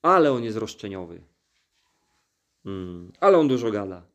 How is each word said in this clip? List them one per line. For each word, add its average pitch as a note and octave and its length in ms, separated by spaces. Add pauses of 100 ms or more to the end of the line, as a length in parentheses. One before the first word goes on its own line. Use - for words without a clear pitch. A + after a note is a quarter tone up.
Ale D#3+ 300
on A#2+ 120
jest A2 120
roszczeniowy. F#2 680 (1400)
Mm, F2+ 560
ale F#3+ 180
on D3+ 100
dużo A#2+ 220
gada. F#2+ 440